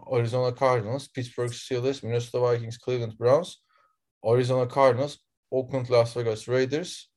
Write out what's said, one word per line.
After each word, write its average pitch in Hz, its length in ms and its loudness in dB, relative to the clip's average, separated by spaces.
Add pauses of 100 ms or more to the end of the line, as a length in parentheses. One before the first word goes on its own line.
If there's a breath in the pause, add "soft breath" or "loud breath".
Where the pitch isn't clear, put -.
Arizona 123 500 0
Cardinals, 127 520 0
Pittsburgh 120 460 -6
Steelers, 131 500 -4
Minnesota 120 500 -2
Vikings, 113 320 -6
Cleveland 117 340 -4
Browns, 139 360 2 (680)
Arizona 123 520 2
Cardinals, 135 420 4 (340)
Oakland 127 400 -4
Las 120 260 4
Vegas 113 320 -4
Raiders 131 560 -2 (120)